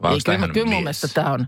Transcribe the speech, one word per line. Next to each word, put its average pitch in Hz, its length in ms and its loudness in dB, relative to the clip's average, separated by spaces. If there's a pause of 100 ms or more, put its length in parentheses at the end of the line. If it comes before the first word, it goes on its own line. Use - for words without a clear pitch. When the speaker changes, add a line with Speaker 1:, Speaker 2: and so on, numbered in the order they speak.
Speaker 1:
Vai 85 80 4
Speaker 2:
Ei, 90 40 4
Speaker 1:
onks - 100 -2
tää - 100 2
Speaker 2:
kyllä, - 100 0
Speaker 1:
ihan 82 100 -2
Speaker 2:
kyllä 226 120 2
mun 226 80 0
Speaker 1:
mies? 180 80 0
Speaker 2:
mielestä 147 260 -4
tää 147 240 0
on 127 160 -2